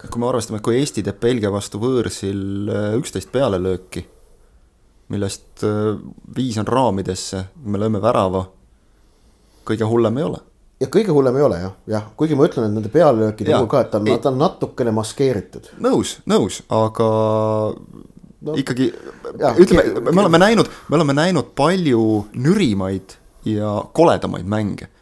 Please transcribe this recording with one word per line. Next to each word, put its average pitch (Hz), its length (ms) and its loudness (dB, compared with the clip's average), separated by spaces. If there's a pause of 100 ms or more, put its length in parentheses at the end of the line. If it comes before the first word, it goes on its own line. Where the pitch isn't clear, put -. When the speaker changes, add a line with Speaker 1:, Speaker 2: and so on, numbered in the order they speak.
(100)
Speaker 1:
Kui 117 100 -8
me 120 80 -2
arvestame, 113 300 -4
et 107 80 -10
kui 117 120 2
Eesti 143 280 -4
teeb - 160 -8
Belgia 117 320 0
vastu 101 240 -6
võõrsil, 101 640 -2 (240)
äh, 104 320 -2
üksteist - 340 -8
pealelööki, 95 720 -2 (1040)
millest, 98 560 -6
äh, 107 320 0 (400)
viis 123 260 -2
on - 60 -6
raamidesse, 98 720 -2 (240)
me 101 180 -2
lööme 110 180 0
värava, 98 440 2 (1200)
kõige 110 240 0
hullem 117 300 2
ei 175 80 -2
ole. - 100 -6 (420)
Speaker 2:
Ja 135 80 -2
kõige 196 240 2
hullem 135 240 4
ei 143 80 2
ole, 104 160 2
jah, 95 120 -6 (140)
jah. 107 180 -4 (100)
Kuigi 151 240 0
ma 143 80 6
ütlen, 110 240 0
et - 20 -2
nende 107 160 -2
pealelöökide 110 600 2
Speaker 1:
Jaa. 143 80 4
Speaker 2:
puhul 120 100 0
ka, 139 140 2
et - 80 -6
ta 110 80 0
on, 104 100 -2
Speaker 1:
Ei. 127 100 4
Speaker 2:
ta 139 120 -2
on 131 100 -2
natukene 127 540 -2
maskeeritud. 110 720 -4 (160)
Speaker 1:
Nõus, 220 320 0 (160)
nõus, 147 400 0
aga 110 400 2 (1300)
Speaker 2:
No, 147 160 -8
Speaker 1:
ikkagi, 131 300 -2 (500)
Speaker 2:
jaa, 131 140 2 (100)
Speaker 1:
ütleme, 190 240 6
Speaker 2:
ke-, 107 160 -2
Speaker 1:
me 156 220 2
oleme 165 180 4
näinud, 202 280 4 (200)
me 143 80 2
oleme 147 160 2
näinud 156 400 0
palju 143 520 2 (360)
nürimaid 104 720 0 (320)
ja 104 300 -2 (180)
koledamaid 95 560 -4
mänge, 107 380 -6 (160)